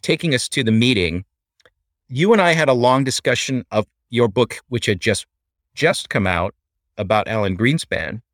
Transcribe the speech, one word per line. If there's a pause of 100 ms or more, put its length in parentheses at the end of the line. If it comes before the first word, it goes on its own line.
taking
us
to
the
meeting. (840)
You
and
I
had
a
long
discussion
of (240)
your
book,
which
had
just, (480)
just
come
out (420)
about
Alan
Greenspan. (120)